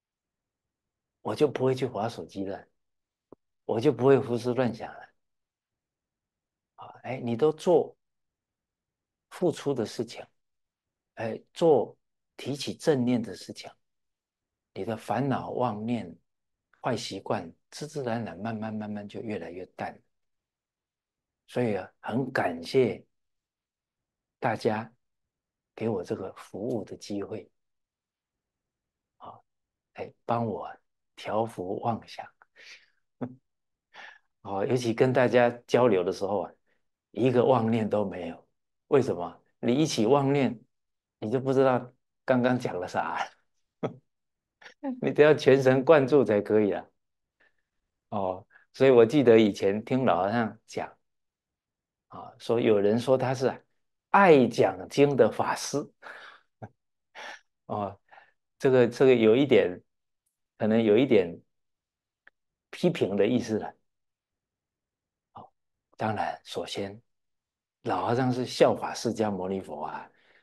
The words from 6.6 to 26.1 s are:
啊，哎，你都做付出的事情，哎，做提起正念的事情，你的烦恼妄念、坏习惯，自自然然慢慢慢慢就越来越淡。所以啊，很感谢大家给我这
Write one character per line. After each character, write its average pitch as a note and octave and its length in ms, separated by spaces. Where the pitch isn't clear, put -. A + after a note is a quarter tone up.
啊， - 120
哎， B2 200
你 A#2 120
都 D3+ 160
做 D3+ 440
付 E3+ 220
出 - 220
的 A#2 120
事 - 180
情， - 220
哎， A2 260
做 D3 440
提 C3 200
起 A2 180
正 C3 320
念 B2 160
的 F#2 140
事 - 180
情， - 180
你 F#2+ 100
的 A2 140
烦 B2 320
恼 F#2 220
妄 A2 340
念、 G#2 280
坏 A#2+ 160
习 - 220
惯， F#2+ 340
自 - 180
自 D3 160
然 A#2 220
然 E2+ 140
慢 A2+ 160
慢 G#2+ 180
慢 G#2+ 160
慢 G#2 180
就 G2+ 140
越 G#2+ 160
来 F2 140
越 F2+ 160
淡。 - 300
所 - 140
以 A2 140
啊， F#2 120
很 B2+ 320
感 - 320
谢 A#2 420
大 A2+ 160
家 A2 360
给 A2 120
我 G#2 160
这 G#2+ 120